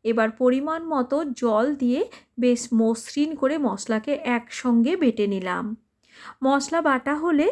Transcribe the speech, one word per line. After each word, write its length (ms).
এবার 300
পরিমাণ 520
মতো 300
জল 320
দিয়ে 240
বেশ 220
মসৃণ 640
করে 240
মশলাকে 540
একসঙ্গে 680
বেটে 320
নিলাম। 360
মশলা 380
বাটা 360
হলে 360